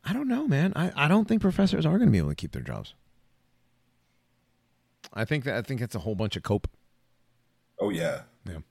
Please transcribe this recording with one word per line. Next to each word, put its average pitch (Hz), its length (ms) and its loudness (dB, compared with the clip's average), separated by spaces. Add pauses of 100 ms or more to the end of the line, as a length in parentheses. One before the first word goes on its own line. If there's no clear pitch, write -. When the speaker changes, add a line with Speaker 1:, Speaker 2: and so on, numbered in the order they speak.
Speaker 1:
I 165 100 -4
don't 269 140 -2
know, 262 200 0
man. 165 280 2
I, 175 160 0 (140)
I - 20 2
don't 208 200 4
think 220 160 2
professors 185 420 2
are 160 140 4
gonna 226 100 6
be 104 80 6
able 76 120 2
to 73 60 -2
keep - 180 -10
their 65 100 -8
jobs. 55 320 -10 (2250)
I 127 120 -4
think 151 180 -4
that, 123 120 -4
I 117 60 -2
think 131 180 -6
it's 123 140 -6
a 110 60 -6
whole 104 160 -4
bunch 101 200 -4
of - 60 -8
cope. - 260 -2 (1120)
Speaker 2:
Oh, 101 120 0
yeah. 80 320 -4 (220)
Speaker 1:
Yeah. 85 120 -10 (140)